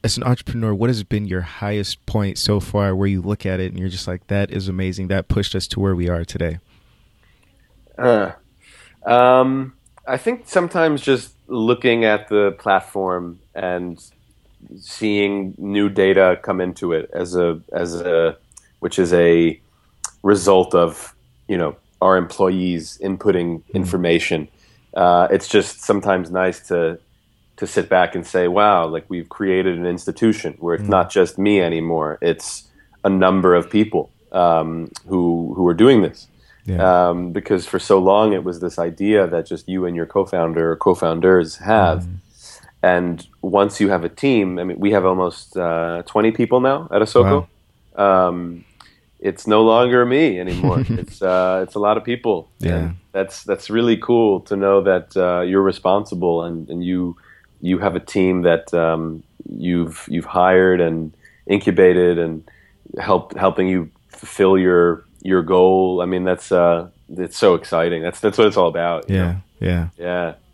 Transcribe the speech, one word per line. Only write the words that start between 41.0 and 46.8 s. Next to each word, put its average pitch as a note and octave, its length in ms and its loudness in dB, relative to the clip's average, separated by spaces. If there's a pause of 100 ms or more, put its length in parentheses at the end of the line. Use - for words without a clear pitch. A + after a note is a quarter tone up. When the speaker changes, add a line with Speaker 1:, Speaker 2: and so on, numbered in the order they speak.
Speaker 2:
have. F#2 460 2
Speaker 1:
Mm. F2+ 120 -10 (680)
Speaker 2:
And F2+ 440 0 (140)
once G2+ 400 0
you G2 80 4
have F2+ 140 0
a E2+ 60 -6
team, G2+ 500 0
I F2+ 40 -6
mean, F#2 160 -6
we G2+ 120 0
have F#2+ 140 2
almost, F#2 520 -2
uh, E2+ 480 -4
twenty A2 260 2
people A#2+ 300 0
now C#3 300 -2